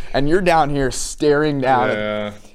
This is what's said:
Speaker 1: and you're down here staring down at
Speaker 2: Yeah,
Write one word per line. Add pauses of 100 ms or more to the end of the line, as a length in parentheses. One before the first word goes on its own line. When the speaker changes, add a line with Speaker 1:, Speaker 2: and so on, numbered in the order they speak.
(140)
Speaker 1:
and
you're
down
here
staring
down
at
Speaker 2:
Yeah, (220)